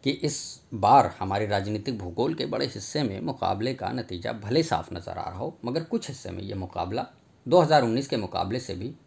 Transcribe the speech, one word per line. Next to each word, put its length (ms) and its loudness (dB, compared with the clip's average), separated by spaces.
कि 60 4
इस 500 -4
बार 460 6
हमारे 260 0
राजनीतिक 520 -2
भूगोल 360 -2
के 120 -4
बड़े 200 -2
हिस्से 360 -4
में 180 -2
मुकाबले 540 -2
का 140 -6
नतीजा 440 -4
भले 300 0
साफ 300 -2
नज़र 260 -8
आ 100 -6
रहा 100 -10
हो, 260 -6
मगर 200 -2
कुछ 240 -4
हिस्से 220 -10
में 120 -8
ये 120 -8
मुकाबला 520 -4
दो 120 8
हज़ार 220 6
उन्नीस 260 0
के 80 0
मुकाबले 440 -2
से 140 -8
भी 200 -8